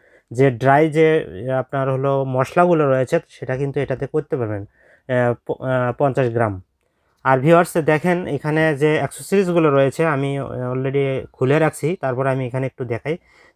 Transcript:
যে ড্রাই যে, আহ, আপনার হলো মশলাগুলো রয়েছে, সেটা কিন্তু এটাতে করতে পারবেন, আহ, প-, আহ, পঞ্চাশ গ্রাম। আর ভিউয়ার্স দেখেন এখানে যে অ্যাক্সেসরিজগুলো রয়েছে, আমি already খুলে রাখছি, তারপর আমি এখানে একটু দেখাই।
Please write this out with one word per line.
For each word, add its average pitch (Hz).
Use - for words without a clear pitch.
যে 135
ড্রাই 135
যে, 156
আহ, 123
আপনার 135
হলো 135
মশলাগুলো 147
রয়েছে, 131
সেটা -
কিন্তু 139
এটাতে 131
করতে 151
পারবেন, 107
আহ, 123
প-, -
আহ, 127
পঞ্চাশ 135
গ্রাম। 113
আর 131
ভিউয়ার্স 170
দেখেন 170
এখানে 156
যে 151
অ্যাক্সেসরিজগুলো 170
রয়েছে, 139
আমি 139
already 131
খুলে 135
রাখছি, 156
তারপর 131
আমি 131
এখানে 131
একটু 131
দেখাই। 120